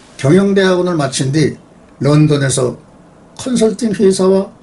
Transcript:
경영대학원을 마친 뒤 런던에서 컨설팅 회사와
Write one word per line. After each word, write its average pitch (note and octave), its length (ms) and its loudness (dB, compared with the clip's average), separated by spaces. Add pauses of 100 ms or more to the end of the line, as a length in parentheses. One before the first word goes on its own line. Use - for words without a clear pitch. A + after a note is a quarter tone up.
(180)
경영대학원을 F3+ 800 2
마친 C3+ 360 -4
뒤 D3 240 0 (440)
런던에서 C#3 760 0 (640)
컨설팅 A3 540 -2
회사와 F#3+ 600 0 (100)